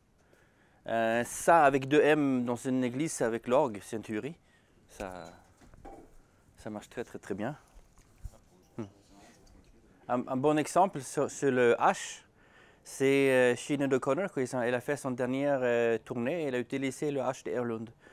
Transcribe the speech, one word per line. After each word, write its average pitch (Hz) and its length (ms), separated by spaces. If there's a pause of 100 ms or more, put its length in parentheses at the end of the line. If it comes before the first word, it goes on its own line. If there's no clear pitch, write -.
(880)
Euh, 113 360
ça 170 400
avec 135 220
deux 143 140
M 139 440
dans 123 120
une 127 260
église 131 400
avec 113 240
l'orgue, 123 360
c'est - 140
une 104 60
tuerie. 110 320 (540)
Ça, 92 380 (1300)
ça - 140
marche 104 180
très 120 160
très - 160
très - 140
bien. 113 220 (1200)
Hmm. 113 80 (1200)
Un, 123 180
un 131 100
bon 151 220
exemple 175 420
sur, 131 300
sur 139 220
le 120 260
H, - 440 (600)
c'est, 135 480
euh, 127 240
Sinead 139 380
O'Connor, 143 400
qui 131 160
sont, 131 120
elle 123 140
a 120 60
fait 147 160
son 135 160
dernière, 131 500
euh, 117 360
tournée, 131 460
elle 131 120
a - 20
utilisé 135 540
le 139 80
H 127 240
de - 80
Erlund. 113 360 (240)